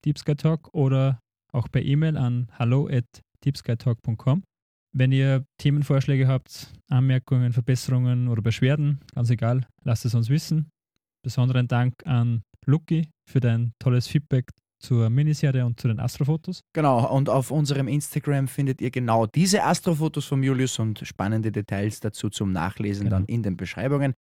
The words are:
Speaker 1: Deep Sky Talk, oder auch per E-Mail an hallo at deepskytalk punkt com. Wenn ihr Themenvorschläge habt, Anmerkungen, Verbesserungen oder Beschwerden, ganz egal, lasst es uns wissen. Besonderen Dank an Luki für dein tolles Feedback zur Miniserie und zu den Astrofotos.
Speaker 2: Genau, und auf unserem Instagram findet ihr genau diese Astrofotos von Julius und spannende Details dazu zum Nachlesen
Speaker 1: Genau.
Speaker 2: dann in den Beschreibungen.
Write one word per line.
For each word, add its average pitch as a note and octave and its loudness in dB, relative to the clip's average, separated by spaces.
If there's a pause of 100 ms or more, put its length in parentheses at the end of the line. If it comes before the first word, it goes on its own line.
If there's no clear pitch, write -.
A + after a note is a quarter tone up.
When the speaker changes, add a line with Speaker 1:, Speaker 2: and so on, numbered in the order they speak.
Speaker 1:
Deep D3 -2
Sky D3+ -2
Talk, D#3+ -2
oder C3+ 2 (340)
auch - -2
per B2+ 0
E-Mail D3+ 0
an B2 -2 (100)
hallo B2+ 2
at B2 0 (400)
deepskytalk A#2+ -2
punkt A2+ -4
com. D#3 0 (540)
Wenn C3 2
ihr C3+ 2 (160)
Themenvorschläge C#3 2
habt, - -4 (160)
Anmerkungen, B2+ 2
Verbesserungen B2 0
oder A2+ 0
Beschwerden, C#3 0 (140)
ganz A#2+ 0
egal, A#2+ 0 (160)
lasst A#2+ -2
es A#2 0
uns A#2 2
wissen. D#3 0 (560)
Besonderen B2 0
Dank B2 0 (120)
an A#2+ 0 (220)
Luki D#3+ 0 (200)
für C3 0
dein A#2 0
tolles B2 2
Feedback - -2 (300)
zur A#2 2
Miniserie C#3 0
und A#2+ -4
zu B2 0
den A2+ 0
Astrofotos. D3+ -4 (140)
Speaker 2:
Genau, C3+ 4
und C3+ 2
auf B2+ 0
unserem C3+ 0
Instagram C#3+ -2
findet C3+ -4
ihr C3 -2
genau A2+ 2
diese F#3 2
Astrofotos D#3 0
von C3+ 0
Julius C3 0
und A2 -4
spannende G#2+ -2
Details G2+ -4
dazu G#2+ -6
zum F#2+ -4
Nachlesen G2+ -4
Speaker 1:
Genau. G#2 0
Speaker 2:
dann F#2+ 0
in A#2 -4
den G2 -4
Beschreibungen. C3 -4 (120)